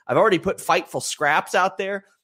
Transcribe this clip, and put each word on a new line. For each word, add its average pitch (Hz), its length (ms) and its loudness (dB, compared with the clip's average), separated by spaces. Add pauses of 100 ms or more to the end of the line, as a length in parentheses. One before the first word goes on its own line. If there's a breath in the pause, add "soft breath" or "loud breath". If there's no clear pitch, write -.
I've 127 100 0
already 190 220 4
put 190 200 -4
Fightful 165 420 -2
Scraps 156 540 0
out 190 220 0
there. 196 280 -6 (180 soft breath)